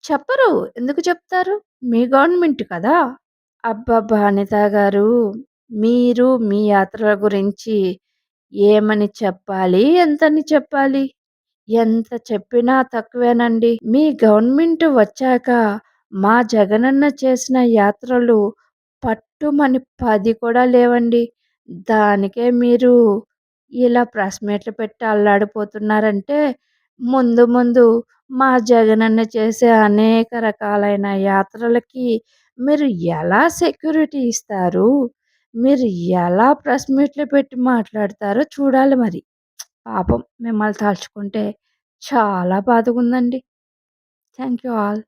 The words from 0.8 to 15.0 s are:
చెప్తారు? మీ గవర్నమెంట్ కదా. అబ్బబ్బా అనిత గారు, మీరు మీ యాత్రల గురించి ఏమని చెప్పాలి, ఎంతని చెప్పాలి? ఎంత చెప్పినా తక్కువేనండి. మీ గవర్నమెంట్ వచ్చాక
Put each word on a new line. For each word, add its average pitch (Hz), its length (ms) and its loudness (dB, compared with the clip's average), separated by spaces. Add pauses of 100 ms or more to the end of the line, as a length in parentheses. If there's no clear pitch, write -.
చెప్తారు? 370 540 -4 (280)
మీ 233 220 0
గవర్నమెంట్ 285 580 0
కదా. 196 340 -2 (640)
అబ్బబ్బా 226 600 -2
అనిత 202 320 0 (120)
గారు, 202 420 2 (640)
మీరు 240 560 2 (100)
మీ 208 280 -2
యాత్రల 208 480 0
గురించి 202 640 -2 (760)
ఏమని 208 600 2
చెప్పాలి, 190 680 -2 (140)
ఎంతని 302 460 2
చెప్పాలి? 277 600 -2 (640)
ఎంత 226 420 0 (140)
చెప్పినా 240 600 -2
తక్కువేనండి. 233 880 -2 (140)
మీ 247 180 2 (140)
గవర్నమెంట్ 269 760 2
వచ్చాక 247 560 0 (600)